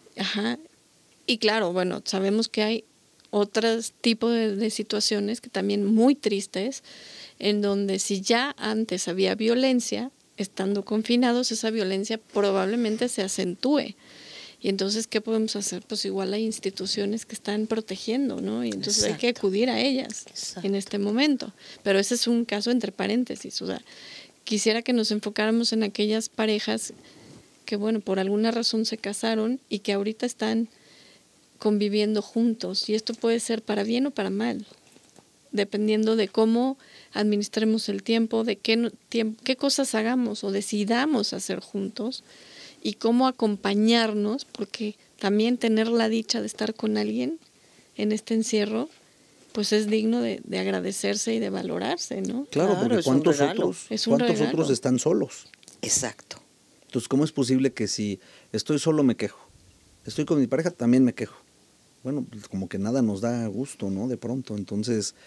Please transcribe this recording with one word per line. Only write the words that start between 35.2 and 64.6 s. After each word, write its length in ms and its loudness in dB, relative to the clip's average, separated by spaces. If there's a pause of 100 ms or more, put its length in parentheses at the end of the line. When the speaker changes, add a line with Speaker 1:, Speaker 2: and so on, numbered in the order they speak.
Speaker 1:
dependiendo 640 2
de 120 4
cómo 500 4 (360)
administremos 760 2
el 140 -4
tiempo, 400 2
de 140 -2
qué 200 2
no-, 140 0 (180)
tiemp-, 340 -2
qué 120 0
cosas 400 0
hagamos 480 0
o 80 -2
decidamos 840 0
hacer 260 -4
juntos 640 -6 (600)
y 100 -4
cómo 340 4
acompañarnos, 1160 2
porque 500 -8 (240)
también 380 4
tener 300 2
la 220 2
dicha 320 -2
de 60 -4
estar 260 -4
con 240 -2
alguien 400 -2 (580)
en 160 0
este 220 -2
encierro, 560 0 (640)
pues 200 -2
es 160 2
digno 340 2
de, 240 -4
de 120 -4
agradecerse 800 -2
y 40 0
de 120 -4
valorarse, 720 -4
¿no? 280 -4
Speaker 3:
Claro, 220 2
Speaker 2:
Claro, 100 2
Speaker 3:
porque 200 2
Speaker 2:
es 40 0
un 80 4
Speaker 3:
¿cuántos 240 4
Speaker 2:
regalo. 300 2
Speaker 3:
otros, 240 -6
Speaker 1:
Es 160 -4
un 100 4
Speaker 3:
cuántos 220 2
Speaker 1:
regalo. 100 2
Speaker 3:
otros 220 0
están 260 2
solos? 480 0 (380)
Speaker 2:
Exacto. 540 -4 (480)
Speaker 3:
Entonces, 220 -4
¿cómo 160 4
es 80 0
posible 400 2
que 160 -4
si 320 -4 (320)
estoy 280 -2
solo 240 2
me 120 4
quejo? 240 -6 (680)
Estoy 200 -4
con 140 2
mi 80 4
pareja, 240 0
también 320 6
me 100 4
quejo. 220 -8 (680)
Bueno, 240 -4
pues, 200 -16
como 200 -6
que 120 -6
nada 240 0
nos 180 0
da 240 -2
gusto, 460 -6
¿no? 160 -2
De 100 -4
pronto. 400 -6
Entonces, 560 -2 (140)